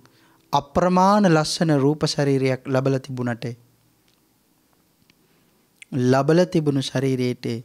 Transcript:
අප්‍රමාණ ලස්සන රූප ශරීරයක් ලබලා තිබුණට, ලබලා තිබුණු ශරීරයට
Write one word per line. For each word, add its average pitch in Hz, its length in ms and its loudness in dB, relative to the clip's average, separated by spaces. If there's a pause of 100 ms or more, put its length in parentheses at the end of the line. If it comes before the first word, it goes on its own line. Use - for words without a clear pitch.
(540)
අප්‍රමාණ 180 720 2
ලස්සන 160 540 2
රූප 147 260 0
ශරීරයක් 135 600 -2
ලබලා 135 320 0
තිබුණට, 123 460 -8 (2500)
ලබලා 139 420 4
තිබුණු 147 360 -2
ශරීරයට 127 640 -4 (200)